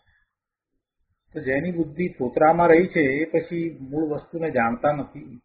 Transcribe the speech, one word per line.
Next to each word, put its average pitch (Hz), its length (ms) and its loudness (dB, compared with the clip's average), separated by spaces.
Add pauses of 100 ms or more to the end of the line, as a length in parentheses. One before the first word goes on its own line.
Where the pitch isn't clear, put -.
(1300)
તો 160 80 -10
જેની 139 300 -2
બુદ્ધિ 165 380 -2
ફોતરામાં 160 600 2
રહી 170 180 8
છે 175 140 -2
એ 139 240 2
પછી 165 560 -4
મૂળ 147 340 -4
વસ્તુને 165 360 -8
જાણતા 120 420 0
નથી, 143 280 -10 (240)